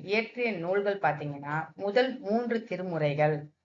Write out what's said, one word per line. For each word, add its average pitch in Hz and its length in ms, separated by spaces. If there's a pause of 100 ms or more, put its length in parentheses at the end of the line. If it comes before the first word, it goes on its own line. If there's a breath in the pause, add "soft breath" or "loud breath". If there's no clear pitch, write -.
இயற்றிய 220 480
நூல்கள் 196 480
பாத்தீங்கன்னா, 147 760
முதல் 208 440
மூன்று 226 440
திருமுறைகள். 151 720 (280)